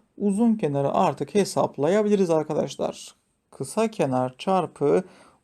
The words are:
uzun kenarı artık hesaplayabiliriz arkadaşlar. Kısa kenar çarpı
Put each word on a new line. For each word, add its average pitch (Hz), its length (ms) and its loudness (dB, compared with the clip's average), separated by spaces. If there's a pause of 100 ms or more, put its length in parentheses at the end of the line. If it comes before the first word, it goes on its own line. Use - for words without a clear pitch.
(180)
uzun 208 380 2
kenarı 139 380 0
artık 151 420 0
hesaplayabiliriz 190 920 2
arkadaşlar. 151 880 -2 (360)
Kısa 220 400 -4
kenar 127 460 -2
çarpı 180 680 0 (400)